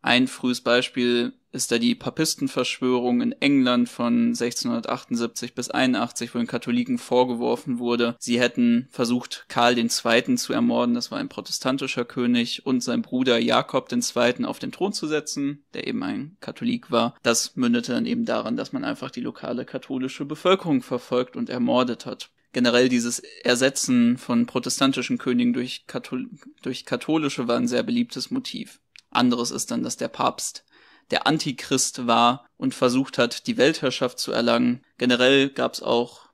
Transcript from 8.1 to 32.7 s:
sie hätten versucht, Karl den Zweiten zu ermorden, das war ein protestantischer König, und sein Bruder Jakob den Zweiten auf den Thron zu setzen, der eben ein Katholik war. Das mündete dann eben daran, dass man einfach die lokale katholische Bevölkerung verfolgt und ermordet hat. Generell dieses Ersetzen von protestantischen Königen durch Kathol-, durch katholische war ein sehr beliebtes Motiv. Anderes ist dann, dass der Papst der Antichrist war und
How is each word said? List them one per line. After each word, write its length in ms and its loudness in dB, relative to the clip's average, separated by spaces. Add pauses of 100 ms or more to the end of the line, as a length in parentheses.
sie 220 0
hätten 500 2
versucht, 600 -2
Karl 260 4
den 140 0
Zweiten 480 2
zu 160 -4
ermorden, 400 2
das 180 -4
war 60 -8
ein 100 -6
protestantischer 760 -4
König, 600 -2
und 160 0
sein 200 -2
Bruder 360 2
Jakob 520 0
den 120 -2
Zweiten 440 0
auf 140 -6
den 120 -8
Thron 220 -4
zu 140 -6
setzen, 680 -6
der 140 -8
eben 160 -4
ein 360 -8
Katholik 500 -6
war. 320 0
Das 360 0
mündete 340 2
dann 140 -2
eben 180 -2
daran, 320 -2
dass 160 -6
man 140 -8
einfach 260 -6
die 80 -10
lokale 460 -8
katholische 580 -8
Bevölkerung 600 2
verfolgt 520 -4
und 140 -6
ermordet 560 0
hat. 240 -12 (240)
Generell 340 4
dieses 320 0 (240)
Ersetzen 720 4
von 280 0
protestantischen 720 0
Königen 340 0
durch 340 -6
Kathol-, 440 -8 (320)
durch 240 -8
katholische 640 -2
war 80 2
ein 100 0
sehr 160 0
beliebtes 480 -2
Motiv. 480 -8 (300)
Anderes 420 0
ist 200 -8
dann, 120 -4
dass 120 -6
der 140 -6
Papst 560 -4 (460)
der 140 -2
Antichrist 800 -2
war 380 4 (120)
und 180 -4